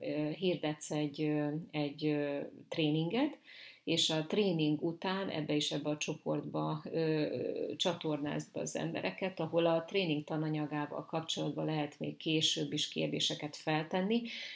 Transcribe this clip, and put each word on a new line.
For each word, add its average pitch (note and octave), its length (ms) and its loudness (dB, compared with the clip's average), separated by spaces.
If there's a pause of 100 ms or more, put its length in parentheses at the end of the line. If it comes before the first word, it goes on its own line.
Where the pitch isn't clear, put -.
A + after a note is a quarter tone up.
ö, D3+ 300 0
hirdetsz D#3 600 0
egy, D3+ 320 0
ö, D3+ 260 2 (220)
egy, D3 360 -2
ö, D3 320 2 (300)
tréninget, E3 680 2 (460)
és E3 260 4
a D#3 160 2
tréning D#3+ 560 4
után F#3 460 -2
ebbe D3+ 260 0
és D3 180 2
ebbe D3+ 180 -2
a D3+ 60 0
csoportba, D#3 840 -2 (100)
ö, D#3 340 2 (500)
csatornázd D3+ 760 0
be - 80 -4
az - 160 -2
embereket, F#3 640 -2
ahol E3 260 2
a E3 180 4
tréning D#3+ 400 0
tananyagával D3+ 800 -2
kapcsolatban D#3 600 -2
lehet D3+ 340 0
még D3+ 180 -4
később D#3 560 2
is D3 160 0
kérdéseket D3+ 680 -2
feltenni. F#3 680 2 (340)